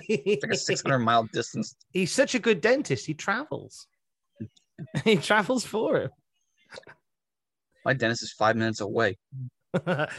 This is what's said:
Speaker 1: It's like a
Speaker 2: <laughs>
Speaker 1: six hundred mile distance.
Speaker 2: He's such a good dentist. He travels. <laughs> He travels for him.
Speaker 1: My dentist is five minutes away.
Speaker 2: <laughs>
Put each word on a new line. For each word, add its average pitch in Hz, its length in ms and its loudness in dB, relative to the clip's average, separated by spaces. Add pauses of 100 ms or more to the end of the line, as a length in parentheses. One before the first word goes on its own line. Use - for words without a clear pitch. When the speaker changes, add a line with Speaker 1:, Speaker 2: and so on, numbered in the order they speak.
Speaker 1:
It's 208 340 0
like - 120 -4
a 180 40 0
Speaker 2:
<laughs> - 120 -4
Speaker 1:
six 127 120 -2
hundred 131 180 2
mile 113 340 4
distance. - 420 -6 (160)
Speaker 2:
He's 185 220 0
such - 200 4
a 240 60 2
good 190 220 2
dentist. 240 440 2
He 156 80 -4
travels. 202 760 -8 (520)
<laughs> - 680 -10
He 220 120 6
travels 208 480 2
for 214 360 0
him. 113 80 -4 (1800)
Speaker 1:
My 131 80 2
dentist 120 300 -2
is 107 100 -12
five 110 220 2
minutes 113 260 -2
away. 107 360 0 (560)
Speaker 2:
<laughs> 170 140 -2 (320)